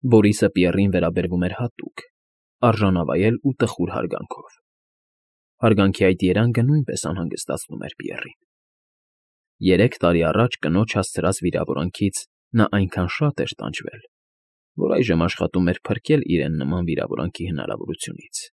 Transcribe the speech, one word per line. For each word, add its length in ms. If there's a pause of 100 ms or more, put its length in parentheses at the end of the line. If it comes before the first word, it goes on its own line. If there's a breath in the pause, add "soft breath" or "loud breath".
Բորիսը 460
Պիեռին 440
վերաբերվում 500
էր 120
հատուկ, 480 (580)
արժանավայել 760
ու 180
տխուր 380
հարգանքով։ 640 (1040)
Հարգանքի 420
այդ 200
երանգը 380
նույնպես 420
անհանգստացնում 800
էր 100
Պիեռին։ 440 (1200)
Երեք 360
տարի 260
առաջ 340
կնոջ 360
հասցրած 480
վիրավորանքից 760 (380)
նա 140
այնքան 400
շատ 320
էր 120
տանջվել, 500 (760)
որ 160
այժմ 300
աշխատում 480
էր 100
փրկել 460
իրեն 320
նման 260
վիրավորանքի 640
հնարավորությունից։ 960 (100)